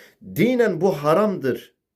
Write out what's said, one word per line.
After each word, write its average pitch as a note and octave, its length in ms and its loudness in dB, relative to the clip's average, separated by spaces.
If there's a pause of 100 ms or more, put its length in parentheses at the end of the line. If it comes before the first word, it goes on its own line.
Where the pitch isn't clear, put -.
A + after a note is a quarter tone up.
(360)
Dinen G#3+ 460 2
bu F#3+ 100 2
haramdır. D3+ 840 -2 (200)